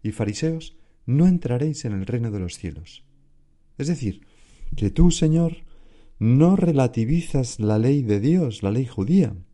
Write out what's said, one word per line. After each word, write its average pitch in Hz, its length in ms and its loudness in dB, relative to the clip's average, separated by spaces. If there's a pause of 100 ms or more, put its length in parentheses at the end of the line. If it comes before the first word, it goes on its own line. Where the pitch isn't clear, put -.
y 107 80 -4
fariseos, 160 640 -6 (300)
no 143 180 2
entraréis 151 580 0
en 110 100 -4
el 95 120 -4
reino 117 240 -4
de 101 100 -6
los 87 200 -8
cielos". - 460 -14 (720)
Es 135 80 -4
decir, 131 340 -4 (560)
que 98 140 0
tú, 170 180 6
Señor, 165 560 0 (540)
no 143 360 4
relativizas 139 1040 0
la 107 200 2
ley 135 240 2
de 104 160 0
Dios, 139 420 0
la 98 80 -2
ley 120 160 0
judía 120 500 0 (180)